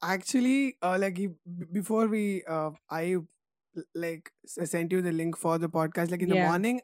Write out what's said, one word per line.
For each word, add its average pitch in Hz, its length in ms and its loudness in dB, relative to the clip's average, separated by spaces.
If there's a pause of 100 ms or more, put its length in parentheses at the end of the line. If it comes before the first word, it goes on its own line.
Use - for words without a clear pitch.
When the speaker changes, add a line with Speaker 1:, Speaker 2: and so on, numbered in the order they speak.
Speaker 1:
actually, 254 800 2
uh, 180 180 2
like, 196 200 0
you, 190 160 -4 (100)
b-, 175 260 -10
before 220 360 2
we, 208 380 0
uh, 156 260 -2 (180)
I, 165 240 -2
l-, - 680 -8 (100)
like, 165 380 -6 (120)
s-, - 280 -6
sent 170 200 0
you 185 120 2
the 175 80 0
link 160 260 -2
for 165 220 2
the 165 100 -2
podcast, 165 400 0
like, 175 140 -2
in 180 60 2
the 190 60 6
Speaker 2:
Yeah. 180 120 6
Speaker 1:
morning, 220 360 2